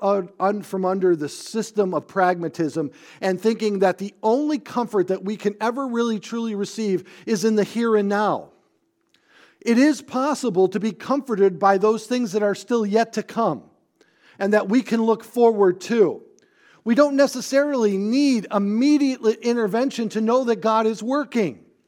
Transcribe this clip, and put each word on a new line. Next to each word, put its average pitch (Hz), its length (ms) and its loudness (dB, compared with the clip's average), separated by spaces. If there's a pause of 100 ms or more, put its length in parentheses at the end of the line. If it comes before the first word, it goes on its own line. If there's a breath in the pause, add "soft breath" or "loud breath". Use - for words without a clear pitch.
of, 196 380 0
un-, 202 220 0
from 190 240 -6
under 180 320 2
the 147 100 -6
system 202 680 -4
of 147 140 -4
pragmatism 165 840 -2 (280 loud breath)
and 185 220 -2
thinking 214 380 0
that 185 180 2
the 196 160 -10 (100)
only 285 340 0
comfort 202 520 -2
that 185 160 -4
we 214 100 -4
can 202 240 -4
ever 226 260 -4
really 233 320 -2
truly 226 380 -6
receive 196 540 -4 (160 loud breath)
is 208 180 -2
in 220 140 2
the 196 80 2
here 220 320 0
and 202 100 0
now. 202 440 -2 (1080 soft breath)
It 226 180 2
is 277 240 4
possible 247 680 0
to 208 100 -4
be 202 140 -4
comforted 196 680 0
by 196 180 4
those 214 280 0
things 247 260 -4
that 208 120 -2
are 202 120 0
still 233 300 -2
yet 220 280 0
to 208 100 -4
come 185 400 -2 (760 soft breath)
and 196 140 -2
that 208 160 2
we 247 120 2
can 226 220 -2
look 226 220 0
forward 202 560 2
to. 185 420 0 (600 soft breath)
We 226 100 0
don't 285 220 4
necessarily 269 800 0
need 240 520 0
immediate 247 720 2 (200)
intervention 233 680 -2
to 220 120 -4
know 240 240 2
that 226 160 -2
God 220 260 2
is 220 160 -4
working. 233 600 -4 (220)